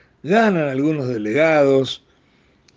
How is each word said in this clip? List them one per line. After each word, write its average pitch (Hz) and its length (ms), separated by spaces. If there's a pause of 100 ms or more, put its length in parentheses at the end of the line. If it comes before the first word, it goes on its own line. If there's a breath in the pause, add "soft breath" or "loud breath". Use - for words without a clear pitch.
(240 soft breath)
ganan 185 440
algunos 139 400
delegados. 135 960 (720 soft breath)